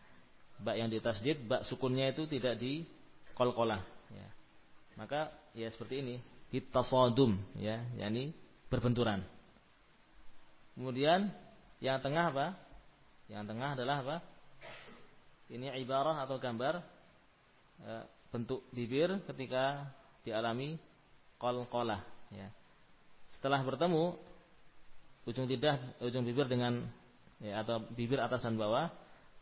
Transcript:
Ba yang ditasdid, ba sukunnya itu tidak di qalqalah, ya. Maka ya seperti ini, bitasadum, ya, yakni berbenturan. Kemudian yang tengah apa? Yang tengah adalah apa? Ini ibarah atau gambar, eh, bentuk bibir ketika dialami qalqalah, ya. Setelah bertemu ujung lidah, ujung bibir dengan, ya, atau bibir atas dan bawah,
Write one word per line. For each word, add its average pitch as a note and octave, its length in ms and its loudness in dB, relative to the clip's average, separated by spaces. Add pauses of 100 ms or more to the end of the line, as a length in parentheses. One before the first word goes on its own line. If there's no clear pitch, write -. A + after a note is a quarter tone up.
(580)
Ba G#2 200 -2
yang A2+ 100 2
ditasdid, A2+ 560 0
ba A2+ 220 0
sukunnya C3 480 2
itu D#3 160 -2
tidak B2 320 2
di D3 240 -2 (500)
qalqalah, A#2 460 4 (280)
ya. G2 180 -14 (680)
Maka C#3 380 -2 (180)
ya A2+ 160 -6
seperti A#2+ 320 -6
ini, B2 140 -2 (340)
bitasadum, B2+ 880 6 (220)
ya, G#2+ 240 -2 (160)
yakni A2+ 340 -2 (380)
berbenturan. A2+ 520 4 (1600)
Kemudian C#3+ 520 4 (520)
yang C3 180 4
tengah D#3 320 2
apa? C#3 140 2 (800)
Yang G#2 240 -8
tengah A#2+ 240 -2
adalah C3 280 0
apa? C#3 140 -4 (1300)
Ini B2+ 240 -8 (100)
ibarah C#3 380 2
atau C3 180 -4
gambar, B2+ 400 0 (1040)
eh, A2 200 -8 (300)
bentuk A#2+ 400 -4
bibir C#3 460 2 (100)
ketika C3+ 600 -2 (360)
dialami A#2 520 -2 (600)
qalqalah, A#2+ 640 0 (340)
ya. G2 140 -10 (840)
Setelah C#3 320 2
bertemu E3 480 2 (1120)
ujung B2 240 -2
lidah, C3+ 320 4 (160)
ujung B2 240 0
bibir A#2+ 240 2
dengan, A#2+ 400 2 (560)
ya, G#2 240 -2
atau A2+ 160 2 (100)
bibir A#2 300 0
atas A#2+ 240 0
dan A2+ 80 2
bawah, A2 340 2 (540)